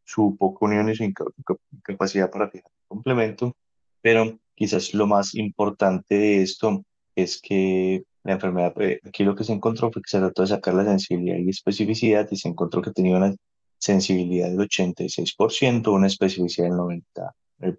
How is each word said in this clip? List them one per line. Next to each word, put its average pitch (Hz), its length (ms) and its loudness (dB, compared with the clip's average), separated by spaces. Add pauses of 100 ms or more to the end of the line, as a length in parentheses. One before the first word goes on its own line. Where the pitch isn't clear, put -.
su 104 360 0
poca 95 260 0
unión 104 240 2
y 110 60 0
su 113 100 -4
inca-, 98 200 -6 (120)
inca-, - 240 -6 (100)
incapacidad 95 600 -4
para 101 180 -4
fijar - 220 -20
el - 180 -20
complemento, 117 640 -2 (460)
pero 113 380 2 (160)
quizás 98 400 -2
lo 104 120 2
más 101 280 2
importante 101 800 -2
de 104 280 4
esto 98 400 -2 (320)
es 90 280 -2
que 92 600 0 (200)
la 101 80 -2
enfermedad, 90 480 0
eh, 95 240 0
aquí 101 200 -4
lo 101 100 2
que 107 100 -6
se 113 80 -4
encontró 113 400 -2
fue - 80 -8
que - 80 -14
se 101 100 0
trató 92 220 0
de 98 80 2
sacar 98 240 0
la 95 120 2
sensibilidad 90 520 0
y 90 140 0
especificidad 107 800 0
y 98 60 -4
se - 120 -6
encontró 87 320 -2
que 98 120 -6
tenía 92 260 2
una 98 160 2 (440)
sensibilidad 90 720 0
del 90 120 0
ochenta 92 440 -2
y - 60 -6
seis - 240 -4
por 110 180 2
ciento, 117 400 2
una 98 140 6
especificidad 90 640 0
del 90 100 0
noventa 90 560 -8 (440)